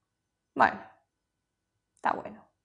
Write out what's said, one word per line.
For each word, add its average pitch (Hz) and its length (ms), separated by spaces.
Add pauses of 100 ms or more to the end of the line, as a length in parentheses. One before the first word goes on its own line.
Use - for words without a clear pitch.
(560)
Bueno, 107 240 (1160)
está - 160
bueno. - 320 (180)